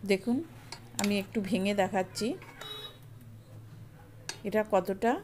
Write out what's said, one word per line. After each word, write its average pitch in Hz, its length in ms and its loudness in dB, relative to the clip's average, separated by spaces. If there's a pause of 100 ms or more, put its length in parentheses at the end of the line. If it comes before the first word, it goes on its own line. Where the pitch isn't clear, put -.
দেখুন, 196 320 4 (600)
আমি 202 200 4
একটু 196 200 -2 (100)
ভেঙে 196 260 4
দেখাচ্ছি 190 520 2 (2250)
এটা 214 260 4
কতটা 190 420 4 (120)